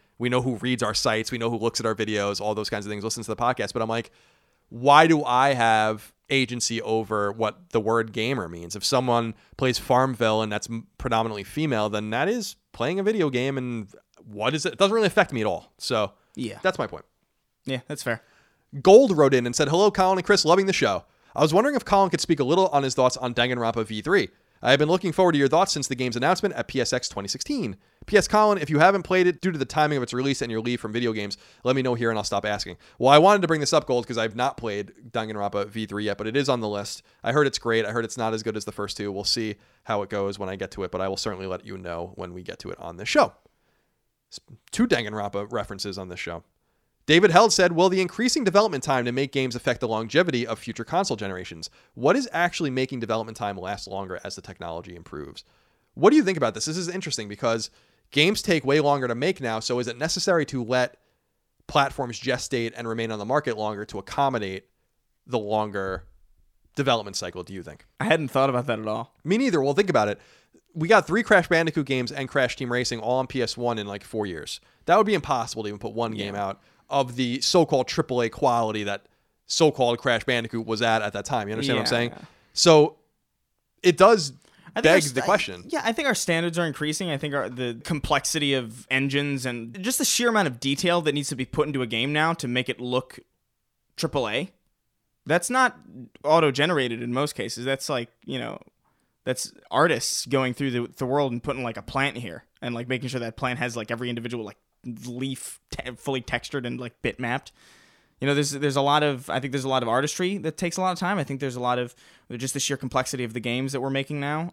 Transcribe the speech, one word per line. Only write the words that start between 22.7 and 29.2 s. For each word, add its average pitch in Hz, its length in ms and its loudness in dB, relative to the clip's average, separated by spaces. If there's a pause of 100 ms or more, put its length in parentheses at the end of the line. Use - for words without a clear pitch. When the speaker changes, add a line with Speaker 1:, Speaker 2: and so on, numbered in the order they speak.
Speaker 1:
his 131 100 -2
thoughts 127 220 4
on 123 180 -4
Danganronpa 117 520 0
V 110 140 -8
three. 160 280 2 (340)
I 120 80 4
have 139 80 8
been 151 100 2
looking 185 240 2
forward 180 200 6
to 147 60 2
your 139 100 4
thoughts 170 240 4
since 139 160 -4
the 131 80 -6
game's 123 200 -4
announcement 170 380 0
at 120 140 -6
P 131 120 -2
S 117 120 -2
X 127 160 -2
twenty 101 200 -8
sixteen. 170 480 -6 (300)
P 208 100 4
S 185 120 4
Colin, 214 300 6
if 151 120 -4
you 151 80 4
haven't 185 240 6
played 185 240 4